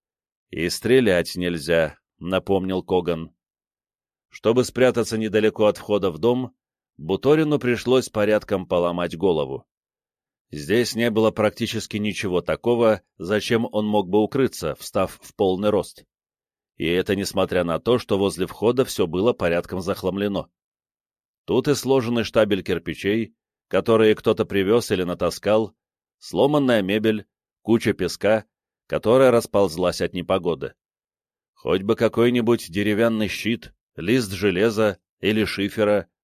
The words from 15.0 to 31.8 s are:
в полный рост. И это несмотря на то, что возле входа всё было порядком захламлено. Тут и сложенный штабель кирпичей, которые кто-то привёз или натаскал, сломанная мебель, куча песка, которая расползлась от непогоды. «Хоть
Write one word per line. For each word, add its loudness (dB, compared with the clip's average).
в -20
полный 0
рост. -2
И -6
это 0
несмотря -2
на -2
то, 0
что -2
возле -2
входа 0
всё -2
было 0
порядком -4
захламлено. -4
Тут 0
и 2
сложенный 0
штабель 0
кирпичей, -4
которые 4
кто-то 0
привёз 0
или 0
натаскал, 0
сломанная 2
мебель, 0
куча 2
песка, -2
которая 4
расползлась 0
от -2
непогоды. -4
«Хоть -2